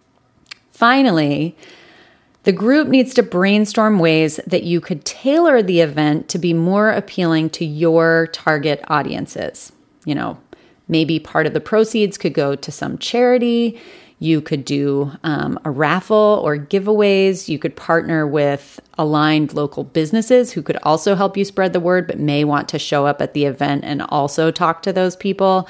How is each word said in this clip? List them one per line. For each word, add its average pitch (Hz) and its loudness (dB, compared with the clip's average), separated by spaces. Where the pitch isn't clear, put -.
Finally, 170 2
the 214 4
group 247 2
needs 254 2
to 240 4
brainstorm 208 2
ways 160 2
that 180 -2
you 170 -2
could - -8
tailor 285 2
the 180 2
event 151 0
to - -6
be 170 0
more 190 2
appealing 165 -2
to 170 -6
your 165 2
target 151 -2
audiences. - -6
You 151 -2
know, 117 -6
maybe 160 0
part 156 -2
of 147 -4
the 151 -2
proceeds 220 0
could 151 -4
go 143 0
to 143 -12
some 135 -8
charity. 240 0
You 160 2
could 147 -4
do, 143 -2
um, 143 -4
a 151 -2
raffle 185 2
or 151 0
giveaways. 196 0
You 151 -2
could 151 -6
partner 160 0
with 143 -2
aligned 151 0
local 143 -4
businesses 220 2
who 160 -6
could 143 -4
also 160 2
help 196 0
you 196 0
spread 190 -2
the 180 0
word, 180 0
but - -8
may 147 0
want 143 0
to 151 -6
show 143 0
up 143 -2
at - -4
the 143 0
event 143 -2
and 143 -6
also 151 0
talk 165 -2
to 190 -2
those 185 0
people. 190 0